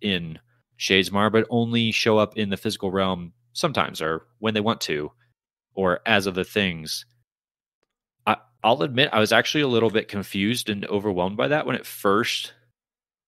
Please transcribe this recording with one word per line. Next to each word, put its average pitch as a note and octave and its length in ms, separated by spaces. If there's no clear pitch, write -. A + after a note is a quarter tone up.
in F2 380
Shadesmar, G2 540
but A2 180
only A#2 400
show G#2+ 280
up G#2 180
in G#2 140
the F#2+ 60
physical G2+ 340
realm F#2 420
sometimes, G2+ 480
or D#2+ 260
when G#2+ 160
they G#2+ 60
want G#2+ 220
to, D2+ 280
or F#2 320
as G2+ 220
other F#2 160
things. F2 600
I, A2 100
I'll B2 200
admit, C#3 300
I A2 60
was G#2+ 140
actually B2 300
a C#3 60
little A2+ 220
bit G#2 180
confused G2+ 600
and G2+ 180
overwhelmed G2 500
by B2+ 120
that D3 180
when C3 80
it - 120
first - 640